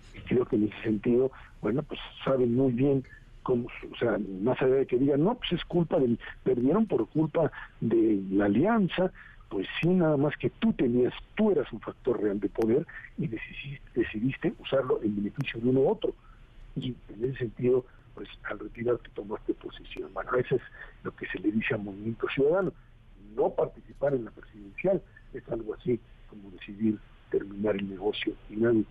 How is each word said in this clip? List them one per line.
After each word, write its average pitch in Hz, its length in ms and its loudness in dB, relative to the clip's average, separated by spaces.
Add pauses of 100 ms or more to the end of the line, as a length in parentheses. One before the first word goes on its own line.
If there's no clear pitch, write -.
(140)
Y - 60 -16
creo - 260 2
que 120 120 0
en 104 60 4
ese 101 200 -2
sentido, 120 480 2 (300)
bueno, 120 220 0
pues, - 160 -10 (260)
saben 123 280 2
muy 131 200 4
bien 135 300 4 (400)
cómo, 123 240 0 (240)
o - 60 -14
sea, 113 200 2 (240)
más 127 200 0
allá 131 140 6
de 135 120 4
que 123 100 2
digan, 139 260 4
"No, 226 120 4
pues, - 180 -6
es 156 120 0
culpa 170 340 0
del, 120 200 2 (240)
perdieron 135 420 4
por 156 220 0
culpa 156 440 0 (280)
de 110 420 4 (100)
la 101 140 4
alianza", 180 640 2 (380)
pues 98 180 -4 (120)
sí, 156 80 0
nada 170 300 4
más 143 200 2
que - 120 0
tú 226 240 0
tenías, 123 400 2 (220)
tú 214 160 4
eras 151 200 0
un 110 80 -8
factor 107 400 -2
real 101 200 0
de 101 100 -2
poder 117 380 2 (320)
y - 80 0
decidiste, 135 540 -10 (120)
decidiste 123 640 -2
usarlo - 460 0
en 104 120 0
beneficio 123 460 -4
de 120 80 2
uno 131 120 6
u 147 80 6
otro. - 260 -2 (600)
Y 127 200 -6 (140)
en 107 160 -10
ese 131 120 -2
sentido, 123 480 0 (300)
pues, 104 120 -14 (220)
al 104 80 -8
retirarte 113 560 -4
tomaste 104 400 -6
posición. - 580 -12
Bueno, - 240 -8
eso 127 200 0
es 123 60 0 (420)
lo - 120 -8
que - 120 -12
se - 100 -8
le - 140 -2
dice 113 240 0
a - 20 -2
Movimiento 104 560 -8
Ciudadano. 156 400 2 (600)
No 151 160 2
participar 143 640 -2
en 120 100 -2
la 104 60 -14
presidencial - 720 -4 (320)
es - 160 -12
algo 113 260 -6
así 120 240 -2 (300)
como 101 200 -18
decidir 104 480 -2 (320)
terminar 98 460 0
el - 140 -4
negocio, - 440 -4 (160)
y 104 60 -12
nadie 110 360 4